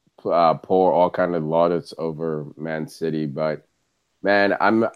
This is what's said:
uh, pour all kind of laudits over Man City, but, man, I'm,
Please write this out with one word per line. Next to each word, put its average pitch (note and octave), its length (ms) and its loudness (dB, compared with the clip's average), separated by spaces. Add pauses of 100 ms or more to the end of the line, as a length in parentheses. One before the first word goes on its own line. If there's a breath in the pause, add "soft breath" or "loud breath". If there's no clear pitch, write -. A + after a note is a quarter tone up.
(260)
uh, E2+ 260 4
pour F#2 400 2
all F2 160 4
kind F2 260 -2
of E2 80 -2
laudits E2 540 0
over D#2 480 -6 (140)
Man D#2 280 -8
City, D#2 380 -6
but, D2+ 420 -6 (560)
man, G2+ 380 2
I'm, A2 240 2 (120)